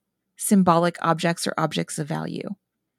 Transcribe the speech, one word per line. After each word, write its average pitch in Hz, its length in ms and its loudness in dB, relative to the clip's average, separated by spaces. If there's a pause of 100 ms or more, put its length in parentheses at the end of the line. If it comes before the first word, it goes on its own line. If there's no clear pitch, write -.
(380)
symbolic 175 640 4
objects 165 440 0
or - 100 -4
objects 160 440 -4
of 147 80 -4
value, 160 420 -6 (500)